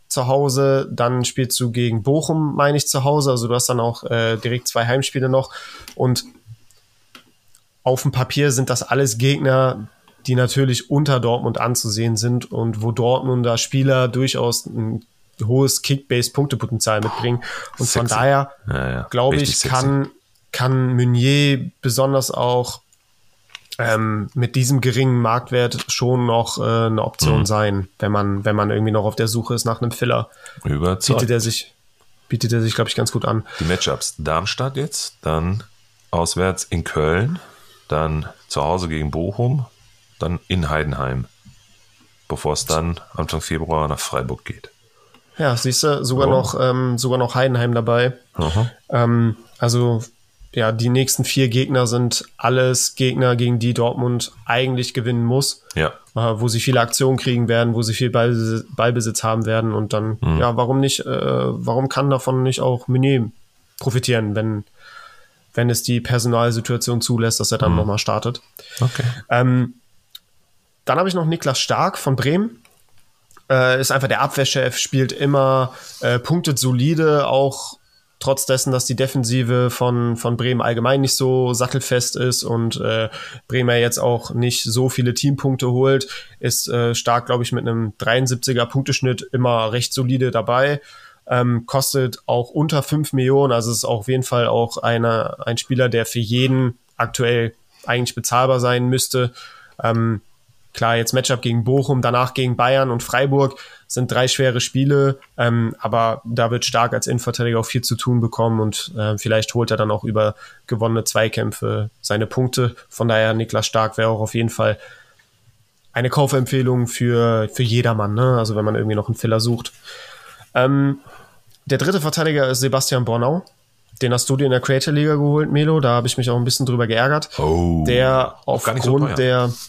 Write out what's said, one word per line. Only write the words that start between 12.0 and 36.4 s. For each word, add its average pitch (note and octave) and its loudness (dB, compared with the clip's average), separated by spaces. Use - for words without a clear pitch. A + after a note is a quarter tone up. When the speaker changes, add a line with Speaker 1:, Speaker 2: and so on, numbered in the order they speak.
Speaker 1:
sind A#2+ -2
und A2+ -4
wo A2+ 0
Dortmunder B2 2
Spieler C3 2
durchaus B2 -2
ein A2+ -6
hohes C3 2
Kickbase-Punktepotenzial A#2+ -2
mitbringen. A#2+ -2
Und B2 -2
von B2 0
Speaker 2:
Sexy. G#2+ -2
Speaker 1:
daher, C#3 2
Speaker 2:
Ja, C2 -2
ja. B1+ -6
Speaker 1:
glaube B2+ 2
Speaker 2:
Richtig C#3 0
Speaker 1:
ich, - -2
Speaker 2:
sexy. C3 0
Speaker 1:
kann, C3+ 0
kann B2+ 0
Meunier B2+ 2
besonders C3+ 0
auch, B2 -2
ähm, A2 0
mit A#2+ -2
diesem C3 2
geringen B2+ 2
Marktwert A#2+ 0
schon B2 0
noch, A#2 0
äh, A2+ 0
eine A2 0
Option A2 0
Speaker 2:
Mhm. G#2 0
Speaker 1:
sein, G2+ 0
wenn G2+ 0
man, G2+ 0
wenn G#2+ 0
man G#2 2
irgendwie A2 0
noch G#2 2
auf G#2+ -2
der A2+ 0
Suche A2+ -2
ist A#2 -2
nach A#2 -2
einem A#2+ -2
Filler. A#2+ -2
Speaker 2:
Überzeugt. F2+ 0
Speaker 1:
Bietet A#2+ 0
er A#2+ 2
sich, A2 -4
bietet A#2 -2
er A#2 2
sich, A2+ 0
glaub A#2 0
ich, - -6
ganz A#2+ 0
gut A2+ -2
an. A2 0
Speaker 2:
Die D#2 -2
Matchups: D#2+ -2
Darmstadt F2+ -4
jetzt, - -6
dann E2+ -2
auswärts F2 -2